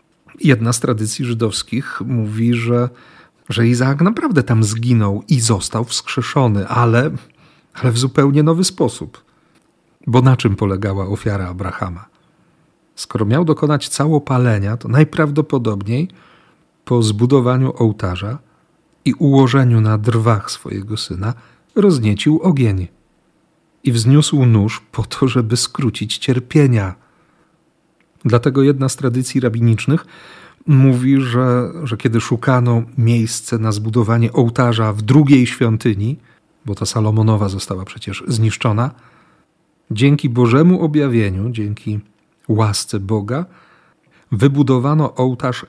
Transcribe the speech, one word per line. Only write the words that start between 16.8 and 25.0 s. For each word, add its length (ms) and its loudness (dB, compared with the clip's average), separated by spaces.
po 180 0
zbudowaniu 720 2
ołtarza 640 -4
i 80 0
ułożeniu 680 4
na 160 2
drwach 540 0
swojego 460 -10
syna 360 -8
rozniecił 680 2
ogień 460 0
i 80 0
wzniósł 540 4
nóż 360 2
po 120 -6